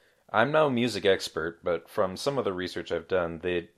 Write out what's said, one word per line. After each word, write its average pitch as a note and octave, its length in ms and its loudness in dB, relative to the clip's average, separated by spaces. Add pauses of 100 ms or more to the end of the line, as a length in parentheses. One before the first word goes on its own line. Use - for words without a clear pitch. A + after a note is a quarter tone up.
(320)
I'm A#2+ 200 4
no D#3 180 4
music A#2 360 0
expert, E2+ 580 0
but E2+ 260 -2
from F#2 280 -2
some C#3+ 200 -2
of A2 80 0
the G2 80 -2
research F2+ 380 -6
I've E2 160 -4
done, E2+ 320 -2
the F2 280 -2 (100)